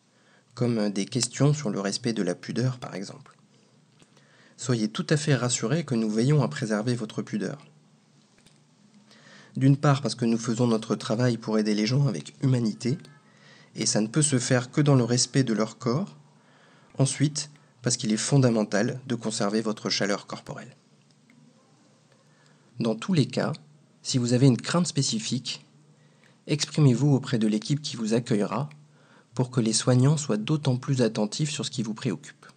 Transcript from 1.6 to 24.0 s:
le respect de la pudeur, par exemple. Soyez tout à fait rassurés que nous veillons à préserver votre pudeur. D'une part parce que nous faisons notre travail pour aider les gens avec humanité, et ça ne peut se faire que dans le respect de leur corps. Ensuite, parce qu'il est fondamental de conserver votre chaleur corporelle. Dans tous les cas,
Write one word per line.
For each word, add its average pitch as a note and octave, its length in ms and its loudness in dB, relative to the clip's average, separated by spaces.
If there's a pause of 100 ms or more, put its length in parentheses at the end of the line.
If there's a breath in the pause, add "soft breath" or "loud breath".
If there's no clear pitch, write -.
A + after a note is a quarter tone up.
le G2+ 120 -4
respect G2+ 320 -4
de A2 100 -4
la F2 140 -2
pudeur, B2 420 -4
par - 160 -14
exemple. - 420 -14 (1200 soft breath)
Soyez A2+ 320 -2
tout F3+ 220 -8
à D#3 60 4
fait D3 180 0
rassurés B2 500 0
que B2+ 120 -2
nous A2+ 120 0
veillons B2 340 2
à A2 60 2
préserver A2 460 -2
votre A2 280 -6
pudeur. G2 360 -6 (2000 loud breath)
D'une C3+ 200 6
part C#3 240 4
parce A2+ 140 -4
que - 100 -4
nous A#2 140 2
faisons A#2+ 300 0
notre A2 260 0
travail A#2+ 440 0
pour A2 200 -2
aider G#2+ 160 2
les G#2+ 120 2
gens C3+ 200 2
avec F2 340 -6
humanité, B2 560 0 (760 loud breath)
et - 100 -6
ça G#2+ 160 0
ne A2 60 0
peut D3 160 0
se C3 160 2
faire B2 320 0
que - 100 0
dans C#3+ 140 6
le B2 100 6
respect B2 400 0
de A2+ 80 -2
leur G#2+ 240 -2
corps. C3 400 -4 (840 soft breath)
Ensuite, C#3 520 -2 (320 soft breath)
parce A#2+ 140 -2
qu'il G#2+ 160 -4
est G#2+ 40 2
fondamental A#2 880 2
de A#2+ 100 -4
conserver G#2+ 440 -2
votre G#2+ 300 -6
chaleur G2 380 -2
corporelle. - 460 -14 (2000 soft breath)
Dans A2+ 160 -2
tous A2+ 180 -4
les D3+ 140 4
cas, G#2 260 -2 (500)